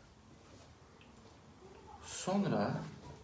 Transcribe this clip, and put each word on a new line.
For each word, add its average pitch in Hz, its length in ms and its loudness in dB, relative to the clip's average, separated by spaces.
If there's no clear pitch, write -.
Sonra 156 760 4